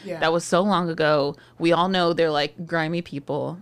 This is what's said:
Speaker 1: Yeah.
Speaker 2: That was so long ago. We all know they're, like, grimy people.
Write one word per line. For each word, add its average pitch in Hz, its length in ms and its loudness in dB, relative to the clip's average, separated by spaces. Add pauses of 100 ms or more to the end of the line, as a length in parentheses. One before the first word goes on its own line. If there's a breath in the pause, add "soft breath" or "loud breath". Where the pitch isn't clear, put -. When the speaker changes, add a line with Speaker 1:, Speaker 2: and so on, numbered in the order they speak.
Speaker 1:
Yeah. 170 160 -10
Speaker 2:
That 160 140 2
was 170 100 0
so 180 200 2
long 180 260 0
ago. 151 460 2 (240 loud breath)
We 165 120 2
all 165 160 2
know 180 260 2
they're, 160 180 2
like, 151 340 -2
grimy 165 380 -2
people. 143 580 -8